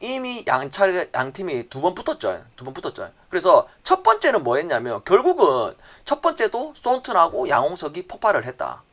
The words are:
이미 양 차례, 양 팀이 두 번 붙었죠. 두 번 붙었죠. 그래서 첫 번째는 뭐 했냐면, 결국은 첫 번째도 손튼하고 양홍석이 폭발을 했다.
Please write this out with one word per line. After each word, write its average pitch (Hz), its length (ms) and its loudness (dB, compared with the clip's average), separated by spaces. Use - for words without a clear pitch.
이미 247 460 -6
양 135 240 0
차례, 185 420 0
양 131 200 -4
팀이 151 360 -6
두 135 120 -10
번 180 140 2
붙었죠. 98 460 -4
두 127 80 -20
번 135 100 -12
붙었죠. - 360 -10
그래서 175 380 4
첫 370 200 2
번째는 226 400 4
뭐 123 140 0
했냐면, 120 460 -4
결국은 190 720 2
첫 294 160 -2
번째도 277 540 -2
손튼하고 180 720 0
양홍석이 156 580 -2
폭발을 185 380 0
했다. 65 480 -8